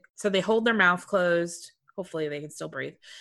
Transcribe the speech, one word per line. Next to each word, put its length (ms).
So 120
they 140
hold 240
their 80
mouth 320
closed. 680
Hopefully 340
they 120
can 80
still 200
breathe. 260